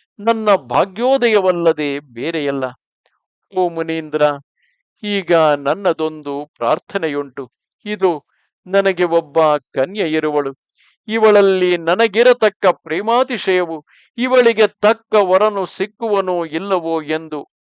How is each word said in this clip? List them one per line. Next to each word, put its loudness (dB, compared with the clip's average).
ನನ್ನ 0
ಭಾಗ್ಯೋದಯವಲ್ಲದೆ 0
ಬೇರೆಯಲ್ಲ. -6
ಓ 0
ಮುನೀಂದ್ರ, -4
ಈಗ -2
ನನ್ನದೊಂದು -2
ಪ್ರಾರ್ಥನೆಯುಂಟು. -4
ಇದು -2
ನನಗೆ 0
ಒಬ್ಬ 0
ಕನ್ಯೆ -4
ಇರುವಳು. -2
ಇವಳಲ್ಲಿ 4
ನನಗಿರತಕ್ಕ 2
ಪ್ರೇಮಾತಿಶಯವು -2
ಇವಳಿಗೆ 4
ತಕ್ಕ -2
ವರನು 2
ಸಿಕ್ಕುವನೋ -4
ಇಲ್ಲವೋ -4
ಎಂದು -8